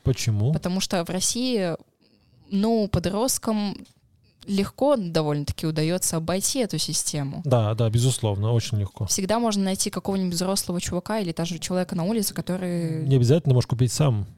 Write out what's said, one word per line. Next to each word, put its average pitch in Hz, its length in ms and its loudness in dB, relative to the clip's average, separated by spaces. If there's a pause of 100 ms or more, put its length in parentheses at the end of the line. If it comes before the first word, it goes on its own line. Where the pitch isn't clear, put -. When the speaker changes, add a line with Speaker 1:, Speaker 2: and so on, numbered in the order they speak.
Speaker 1:
Почему? 120 480 2
Speaker 2:
Потому 180 280 -2
что 185 240 -2
в - 60 -6
России, 190 640 0 (760)
ну, 208 380 2
подросткам 208 880 0 (720)
легко 202 500 2
довольно-таки 156 680 -2
удается 160 500 0
обойти 175 440 -2
эту 196 180 -2
систему. - 680 -4
Speaker 1:
Да, 113 300 4
да, 113 160 2
безусловно, 113 640 2
очень 113 260 0
легко. - 280 -4
Speaker 2:
Всегда 202 320 0
можно 214 260 2
найти 190 260 0
какого-нибудь 185 440 -2
взрослого 180 460 -2
чувака 180 380 -4
или 180 140 -2
даже 170 260 -4
человека 180 360 -2
на 165 100 -2
улице, 208 280 0
который 170 760 -4
Speaker 1:
Не 135 100 6
обязательно, 131 380 4
можешь 123 140 4
купить 123 240 2
сам. 117 340 2 (120)